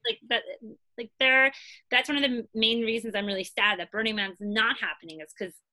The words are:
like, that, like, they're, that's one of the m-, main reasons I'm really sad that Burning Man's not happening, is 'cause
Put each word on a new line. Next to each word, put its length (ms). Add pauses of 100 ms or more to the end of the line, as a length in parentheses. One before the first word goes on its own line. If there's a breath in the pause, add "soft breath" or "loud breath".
like, 220
that, 140 (540)
like, 220
they're, 340 (380 loud breath)
that's 180
one 80
of 60
the 160
m-, 160
main 280
reasons 340
I'm 100
really 160
sad 380
that 100
Burning 240
Man's 260
not 380
happening, 420
is 120
'cause 200 (200)